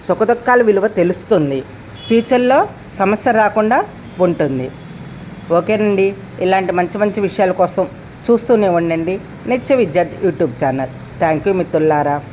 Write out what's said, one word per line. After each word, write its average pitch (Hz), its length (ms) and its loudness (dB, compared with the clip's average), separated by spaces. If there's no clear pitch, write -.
సుఖదుఖాల 240 540 2
విలువ 208 260 4
తెలుస్తుంది, 170 760 0
ఫ్యూచర్లో 247 600 4
సమస్య 208 400 0
రాకుండా 220 540 2
ఉంటుంది. 143 520 0
ఓకేనండి, 196 640 2
ఇలాంటి 185 320 2
మంచి 180 260 -2
మంచి 208 240 0
విషయాల 190 300 0
కోసం 180 360 0
చూస్తూనే 226 360 4
ఉండండి 170 520 0
నిత్య 254 280 0
విద్యార్థి 175 520 0
YouTube 147 380 0
ఛానల్. 131 540 -6
థ్యాంక్ 160 280 0
యూ 196 60 2
మిత్రులారా. 151 680 0